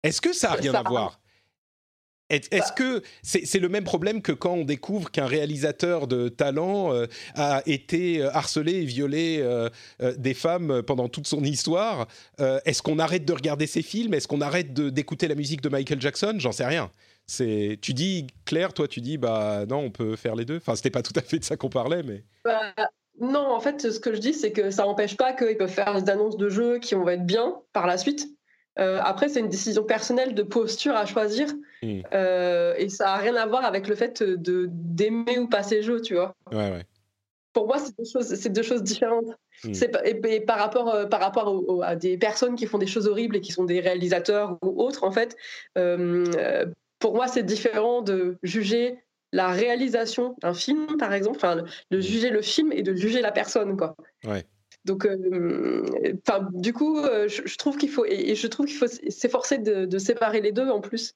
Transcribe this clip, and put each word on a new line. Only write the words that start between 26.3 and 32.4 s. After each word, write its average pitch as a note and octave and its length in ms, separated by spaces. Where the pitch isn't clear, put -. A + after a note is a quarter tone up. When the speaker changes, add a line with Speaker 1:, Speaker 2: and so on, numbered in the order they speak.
Speaker 2:
de G3+ 120
jeux A#3 280
qui A#3+ 160
vont F3+ 160
être F3+ 160
bien A#3 300
par F3 140
la F3+ 100
suite. D4 320
Euh, F#3+ 260
après, F#3+ 240
c'est C#4+ 140
une G#3+ 80
décision G#3 340
personnelle A#3 500
de G#3 100
posture A#3 520
à G#3 100
choisir. G#3+ 420
Speaker 1:
Hmm. G#2 160
Speaker 2:
Euh, F3+ 640